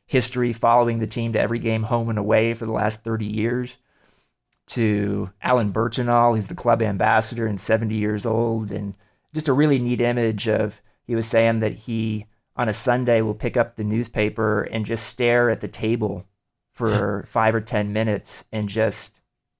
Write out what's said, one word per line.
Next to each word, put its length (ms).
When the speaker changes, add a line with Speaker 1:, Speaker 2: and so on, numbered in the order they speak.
Speaker 1:
history 460
following 460
the 80
team 260
to 80
every 180
game 260
home 260
and 80
away 360
for 120
the 60
last 300
thirty 240
years, 520
to 640
Alan 300
Birchinall, 640
who's 140
the 60
club 280
ambassador 640
and 120
seventy 380
years 300
old, 440
and 240
just 140
a 40
really 260
neat 220
image 480
of, 320
he 80
was 120
saying 340
that 140
he, 520
on 120
a 40
Sunday, 480
will 140
pick 220
up 200
the 80
newspaper 800
and 240
just 200
stare 440
at 100
the 80
table 560
for 520
Speaker 2:
<laughs> 40
Speaker 1:
five 260
or 60
ten 320
minutes 600
and 160
just, 520